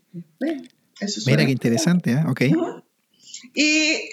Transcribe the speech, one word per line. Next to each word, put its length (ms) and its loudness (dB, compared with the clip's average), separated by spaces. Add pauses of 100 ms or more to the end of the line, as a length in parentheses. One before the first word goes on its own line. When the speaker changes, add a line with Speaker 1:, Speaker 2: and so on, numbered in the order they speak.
(400)
Speaker 1:
Bueno, 220 -4 (380)
eso 200 -6
Speaker 2:
Mira 40 -10
Speaker 1:
suena 220 2
Speaker 2:
qué 60 0
interesante, 600 0
¿eh? 140 2
Ok. 240 0
Speaker 1:
Ujú. 320 -2 (720)
Y 580 0